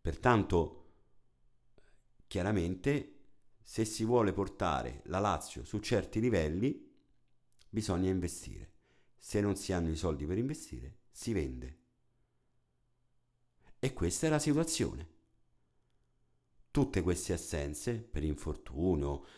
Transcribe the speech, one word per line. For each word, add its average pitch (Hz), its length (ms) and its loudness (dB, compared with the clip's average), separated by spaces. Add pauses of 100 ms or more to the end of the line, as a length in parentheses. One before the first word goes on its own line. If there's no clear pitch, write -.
Pertanto, 90 920 2 (1300)
chiaramente, 98 840 0 (520)
se - 220 -2
si 110 200 -4
vuole 113 280 4
portare 73 760 -2
la 87 120 -2
Lazio 98 460 -2
su - 140 -6
certi 104 420 0
livelli, 101 720 0 (760)
bisogna 95 420 0
investire. - 640 -4 (440)
Se - 240 -2
non 101 160 2
si - 160 -4
hanno 87 160 2
i 80 80 0
soldi 76 300 -2
per 92 100 -2
investire, - 600 -6 (120)
si - 220 -6
vende. 65 460 -4 (2000)
E - 160 -4
questa 87 320 0
è - 20 4
la 156 100 4
situazione. 147 680 0 (1600)
Tutte 131 300 2
queste 87 320 0
assenze, 78 600 -2
per 107 280 -4
infortunio, 73 1000 0 (140)